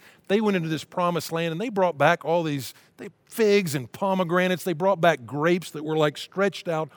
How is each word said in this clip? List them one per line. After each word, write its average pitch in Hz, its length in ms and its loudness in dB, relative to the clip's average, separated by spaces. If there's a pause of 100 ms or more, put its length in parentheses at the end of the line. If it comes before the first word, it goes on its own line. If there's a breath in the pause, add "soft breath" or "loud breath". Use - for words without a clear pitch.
(280 loud breath)
they 202 120 2
went 208 160 2
into 165 120 -2
this 156 160 -4
promised 175 480 -4
land, 165 200 -4
and 165 80 -6
they 247 80 -6
brought 185 300 0
back 165 260 4
all 165 200 0
these, 143 280 -6 (240 soft breath)
they, 202 120 -14 (180)
figs 202 480 2
and 135 160 -6
pomegranates. 185 760 0
They 185 80 -2
brought 175 280 2
back 151 260 4
grapes 156 460 0
that 156 120 -10
were, 156 120 -2
like, 151 200 2
stretched - 520 -4
out 156 280 -4